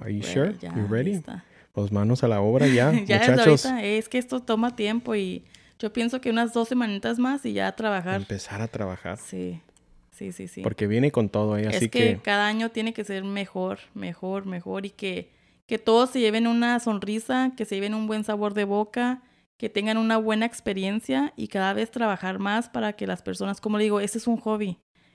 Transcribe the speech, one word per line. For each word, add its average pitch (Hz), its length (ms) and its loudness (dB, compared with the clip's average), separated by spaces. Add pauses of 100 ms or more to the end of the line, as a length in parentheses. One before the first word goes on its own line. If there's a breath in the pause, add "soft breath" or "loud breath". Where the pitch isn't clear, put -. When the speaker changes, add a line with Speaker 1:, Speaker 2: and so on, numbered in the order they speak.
Speaker 1:
Are 104 120 -6
you 104 80 -2
Speaker 2:
Ready, 90 120 -6
Speaker 1:
sure? 170 260 2
Speaker 2:
ya, 85 160 -8
Speaker 1:
You 98 120 -2
ready? 123 260 0
Speaker 2:
lista. 180 320 -8 (260 soft breath)
Speaker 1:
Pues 101 200 -2
manos 107 320 2
a 127 40 6
la 107 140 2
obra 123 260 4
ya, 127 240 6
Speaker 2:
<laughs> 202 140 2
Ya 196 140 4
desde 247 120 6
Speaker 1:
muchachos. 226 340 8
Speaker 2:
ahorita, 254 200 -2
es 214 240 0
que - 80 -2
esto 247 240 -4
toma 240 340 0
tiempo 226 400 -2
y 185 300 -4 (340 soft breath)
yo 214 140 -4
pienso 233 260 0
que 254 100 -4
unas 233 240 2
dos 233 140 2
semanitas 226 500 -2
más 262 280 0
y 220 80 -4
ya 196 140 0
a 190 80 -4
trabajar. 190 440 -2
Speaker 1:
Empezar 147 420 -6
a 113 60 -4
trabajar. 92 500 -6
Speaker 2:
Sí, - 440 -8 (500)
sí, 196 200 -12
sí, 95 160 -12
sí. - 140 -14
Speaker 1:
Porque 104 260 -2
viene 120 240 2
con 110 180 0
todo, 107 280 0
¿eh? 107 100 0
Así 117 180 0
Speaker 2:
Es 117 60 -2
que 226 240 4
Speaker 1:
que 196 60 -8
Speaker 2:
cada 208 260 0
año 220 220 -2
tiene 226 240 -4
que 220 100 -6
ser 196 200 -6
mejor, 196 560 -6 (140)
mejor, 190 520 -8
mejor 190 400 -8
y 196 60 -8
que, 180 400 -8 (360 soft breath)
que 220 120 -2
todos 233 320 4
se 262 80 0
lleven 226 260 4
una 233 340 2
sonrisa, 226 760 0
que 220 80 -4
se 202 100 -4
lleven 202 200 -2
un 220 100 -2
buen 214 200 -2
sabor 208 280 0
de 208 120 2
boca, 214 580 0 (360 soft breath)
que 220 100 -4
tengan 220 280 0
una 226 200 4
buena 220 300 2
experiencia 220 920 -2
y 220 100 -6
cada 196 260 0
vez 214 180 -2
trabajar 190 480 -2
más 202 280 0
para 214 260 -4
que 208 140 -8
las 185 140 -4
personas... 196 400 -4
Como 214 160 0
le 208 80 2
digo, 208 140 2
ese 208 180 -4
es 220 100 -6
un 233 100 2
hobby. 208 400 -2 (380 soft breath)